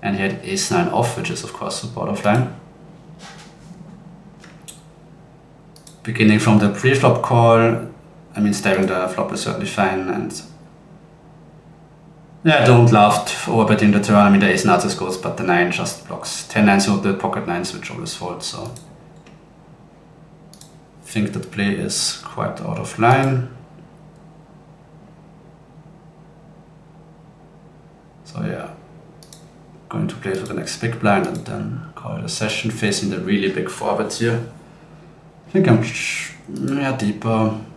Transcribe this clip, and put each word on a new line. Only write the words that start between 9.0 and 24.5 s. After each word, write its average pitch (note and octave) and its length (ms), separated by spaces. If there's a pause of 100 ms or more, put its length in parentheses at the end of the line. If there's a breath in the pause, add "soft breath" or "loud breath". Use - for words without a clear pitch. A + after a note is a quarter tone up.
flop F#2+ 240
is F#2+ 80
certainly E2+ 260
fine, F#2 420
and - 320 (2000)
yeah, D3 180
I - 20
don't A#2+ 280
love G#2 340 (200)
overbetting G#2+ 460
the G2+ 80
turn. G#2+ 140
I G2+ 160
mean, G2 80
the G2 100
ace F#2 160
nuts F2+ 200
is F#2+ 100
good, F#2 260
but E2+ 160
the - 60
nine F2 300
just - 340
blocks. - 400
Ten G#2 200
nines G2 220
with G2 140
the G2 120
pocket F#2+ 340
nines, F2 260
which - 160
always E2 240
fold, F2+ 300
so - 280 (1800)
I - 480
think G#2+ 300
that - 180
play G2+ 240
is - 500
quite - 360
out - 180
of - 220
line. C3 560 (4000)